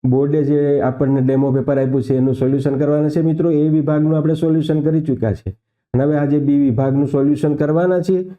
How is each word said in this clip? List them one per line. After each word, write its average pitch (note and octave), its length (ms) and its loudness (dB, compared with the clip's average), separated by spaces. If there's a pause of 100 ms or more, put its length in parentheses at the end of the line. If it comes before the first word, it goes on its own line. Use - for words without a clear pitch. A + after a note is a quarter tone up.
બોર્ડે C#3+ 400 0
જે C#3+ 360 0
આપણને C3 400 0
ડેમો C3+ 320 0
પેપર C3+ 260 0
આપ્યું C3 240 0
છે C3+ 140 0
એનું C3 180 2
સોલ્યુશન C3+ 440 -2
કરવાના D3 300 0
છે D#3+ 140 -2
મિત્રો. E3 280 0
એ D3+ 180 2
વિભાગનું D#3 500 0
આપણે D#3 160 0
સોલ્યુશન D#3+ 460 0
કરી D#3+ 200 0
ચૂક્યા B2 320 -2
છે - 180 -8 (440)
અને B2+ 100 2
હવે D3 140 0
આજે C#3+ 200 0
બી C#3+ 220 2
વિભાગનું C3+ 480 0
સોલ્યુશન D3 460 0
કરવાના E3+ 460 0
છીએ. F#3 220 0 (160)